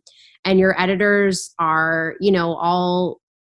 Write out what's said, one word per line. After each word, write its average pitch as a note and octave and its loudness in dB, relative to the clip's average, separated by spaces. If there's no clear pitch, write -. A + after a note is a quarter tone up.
and F#3+ 4
your F#3+ 2
editors G3 0
are, D#3+ -2
you G3 2
know, E3+ 0
all F3+ -2